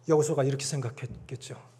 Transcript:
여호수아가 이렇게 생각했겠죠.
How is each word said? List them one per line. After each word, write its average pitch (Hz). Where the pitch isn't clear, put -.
여호수아가 151
이렇게 135
생각했겠죠. 127